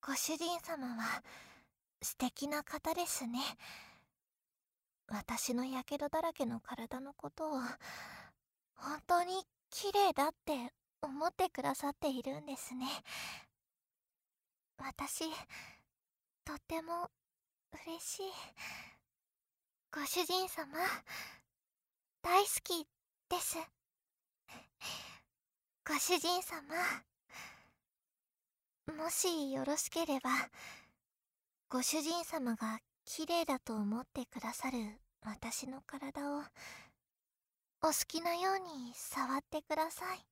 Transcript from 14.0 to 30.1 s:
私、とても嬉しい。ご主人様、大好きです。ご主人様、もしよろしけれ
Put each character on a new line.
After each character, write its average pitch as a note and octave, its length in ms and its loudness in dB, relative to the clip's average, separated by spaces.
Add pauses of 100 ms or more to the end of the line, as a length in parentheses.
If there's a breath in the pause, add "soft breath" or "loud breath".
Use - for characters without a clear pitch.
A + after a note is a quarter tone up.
私、 C#4 540 -4 (1120 loud breath)
と D4+ 220 -6
て E4 160 -2
も E4+ 260 -4 (800)
嬉 E4 180 -8
し - 200 -4
い。 F#4+ 80 -4 (1600 loud breath)
ご D4 100 0
主 F4 200 2
人 F#4 240 2
様、 D#4 180 -4 (1600 loud breath)
大 F4+ 200 8
好 G4+ 80 4 (140)
き E4+ 240 -2 (400)
で - 100 4
す。 - 180 0 (2250 loud breath)
ご D4+ 100 2
主 E4+ 220 6
人 F4+ 240 2
様、 D4+ 320 -8 (2250 loud breath)
も D#4+ 120 0
し D#4 420 4
よ C4+ 120 0
ろ C#4+ 120 2
し - 140 0
け E4 140 2
れ C#4+ 140 2